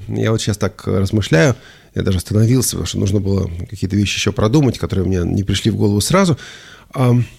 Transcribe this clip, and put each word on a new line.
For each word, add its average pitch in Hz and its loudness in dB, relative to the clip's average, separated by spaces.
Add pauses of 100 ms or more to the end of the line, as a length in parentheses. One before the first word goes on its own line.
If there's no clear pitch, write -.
я 110 -2
вот 113 0
щас 107 -4
так - -4
размышляю, 104 2 (380)
я 113 -4
даже 95 0
остановился, 113 2
потому 87 -4
что 98 -6
нужно 101 0
было 95 -2 (180)
какие-то 98 -4
вещи 101 0
ещё - -2
продумать, 117 2
которые 95 -2
мне 92 0
не 92 0
пришли 104 -2
в 98 0
голову 104 2
сразу. 175 2 (560)
Ам, 123 2 (120)